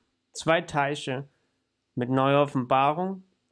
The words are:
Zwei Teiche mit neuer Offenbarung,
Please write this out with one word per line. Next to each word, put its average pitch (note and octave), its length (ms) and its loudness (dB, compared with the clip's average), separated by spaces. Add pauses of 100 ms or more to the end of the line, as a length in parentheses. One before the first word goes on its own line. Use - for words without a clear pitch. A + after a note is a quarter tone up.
(320)
Zwei E3 300 0
Teiche C#3+ 680 -4 (680)
mit B2 140 -4
neuer C3+ 320 4
Offenbarung, C#3+ 840 0 (280)